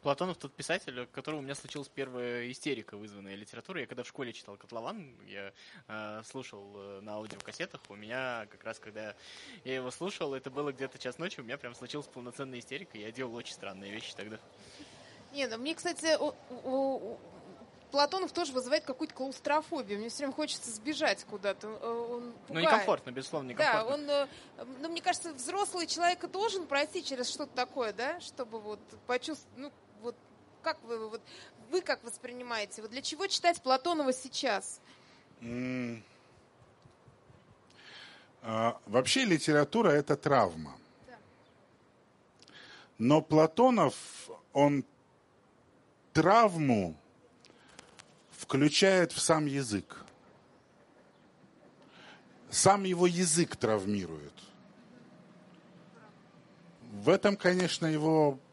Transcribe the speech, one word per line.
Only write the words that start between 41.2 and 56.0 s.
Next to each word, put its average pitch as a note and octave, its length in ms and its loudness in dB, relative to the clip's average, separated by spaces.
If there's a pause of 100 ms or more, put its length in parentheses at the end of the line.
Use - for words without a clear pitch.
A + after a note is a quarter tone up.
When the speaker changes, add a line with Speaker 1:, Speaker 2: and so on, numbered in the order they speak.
Speaker 3:
Но C#3+ 240 6
Платонов, D#3+ 760 6 (560)
он C#3 320 6 (1300)
травму D#3 840 6 (1400)
включает E3+ 840 6
в - 80 -4
сам D#3 260 6
язык. B2+ 580 -2 (2500)
Сам G3 340 6
его F3+ 220 4
язык F3 500 4
травмирует. F#2+ 800 0 (2500)